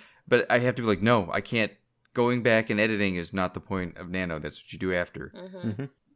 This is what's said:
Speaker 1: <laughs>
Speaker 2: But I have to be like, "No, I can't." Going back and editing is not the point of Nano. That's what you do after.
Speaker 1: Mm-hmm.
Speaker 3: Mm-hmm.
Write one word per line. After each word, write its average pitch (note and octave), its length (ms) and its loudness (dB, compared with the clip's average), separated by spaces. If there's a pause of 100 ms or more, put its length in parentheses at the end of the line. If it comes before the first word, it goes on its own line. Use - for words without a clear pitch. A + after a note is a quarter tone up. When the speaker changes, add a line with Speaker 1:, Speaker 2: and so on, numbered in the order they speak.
Speaker 1:
<laughs> - 240 -20
Speaker 2:
But B2 220 4
I A#2+ 80 4
have B2 180 0
to B2 60 -4
be A2+ 60 2
like, F#2+ 140 2
"No, A2 300 4
I G#2 80 0
can't." A2 320 -2 (420)
Going A#2+ 280 2
back A2+ 280 4
and G#2 100 2
editing G#2 340 2
is E2+ 180 -6
not F#2 220 -2
the F#2 60 -8
point F2+ 360 -6
of F2 140 -14
Nano. F2 300 -4
That's D2+ 220 -10
what - 100 -16
you E2+ 80 -12
do F#2 120 0
after. F2 440 -4
Speaker 1:
Mm-hmm. - 320 -10
Speaker 3:
Mm-hmm. G#2+ 160 -6 (320)